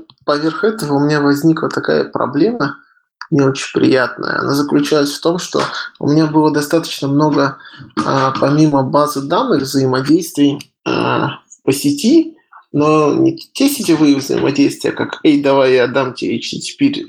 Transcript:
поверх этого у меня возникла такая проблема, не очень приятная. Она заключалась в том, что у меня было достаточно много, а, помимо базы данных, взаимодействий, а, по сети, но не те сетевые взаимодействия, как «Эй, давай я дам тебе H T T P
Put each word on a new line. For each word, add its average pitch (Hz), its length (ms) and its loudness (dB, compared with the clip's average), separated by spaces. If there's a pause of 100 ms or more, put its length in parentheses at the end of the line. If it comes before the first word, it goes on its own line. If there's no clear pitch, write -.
(240)
поверх 151 400 -2
этого 202 300 -2
у 143 120 0
меня 151 140 0
возникла 143 480 2
такая - 420 -2
проблема, 147 680 -2 (520)
не 143 120 2
очень 135 300 -2
приятная. - 680 0
Она 131 140 -2
заключалась 143 580 0
в - 80 -12
том, 170 180 0
что 147 240 -4 (380)
у 143 100 -2
меня 156 160 2
было 151 240 2
достаточно 147 560 -2
много, 143 520 0 (460)
а, 135 360 0
помимо 147 420 2
базы 143 400 0
данных, 170 400 -2
взаимодействий, 139 960 0 (260)
а, 123 540 -2 (240)
по 135 100 0
сети, 220 640 2 (360)
но 151 420 2
не 131 240 0
те - 300 -2
сетевые 156 480 2
взаимодействия, 135 720 0
как - 320 -6
«Эй, 147 180 4
давай 139 340 4
я 123 120 4
дам 131 280 -2
тебе - 240 -4
H - 120 -10
T - 80 -8
T - 180 -12
P 143 100 0 (220)